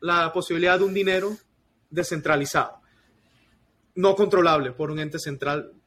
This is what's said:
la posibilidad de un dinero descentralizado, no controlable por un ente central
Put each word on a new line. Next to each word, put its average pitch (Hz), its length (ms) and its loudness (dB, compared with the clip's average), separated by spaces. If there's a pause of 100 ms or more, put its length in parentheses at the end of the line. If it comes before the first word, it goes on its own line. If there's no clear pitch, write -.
la 170 260 0
posibilidad 175 460 2
de 196 80 2
un 190 80 -2
dinero 190 420 0 (540)
descentralizado, 151 880 -2 (1160)
no 190 200 4
controlable 170 560 2
por 151 200 -6
un 156 80 -6
ente 151 180 -8
central 143 540 -6 (140)